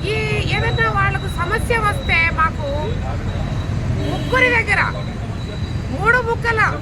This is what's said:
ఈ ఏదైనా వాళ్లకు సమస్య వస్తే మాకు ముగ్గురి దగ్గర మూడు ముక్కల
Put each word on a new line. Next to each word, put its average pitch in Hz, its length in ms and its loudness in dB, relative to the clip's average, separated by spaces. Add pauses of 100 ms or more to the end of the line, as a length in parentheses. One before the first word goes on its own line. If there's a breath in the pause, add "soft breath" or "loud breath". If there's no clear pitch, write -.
(120)
ఈ 440 40 0 (400)
ఏదైనా 453 360 2
వాళ్లకు 392 360 0 (120)
సమస్య 453 380 0 (100)
వస్తే 381 320 0 (200)
మాకు 302 280 0 (1300)
ముగ్గురి - 480 2
దగ్గర 403 320 2 (1080)
మూడు 453 360 4
ముక్కల 466 340 0 (200)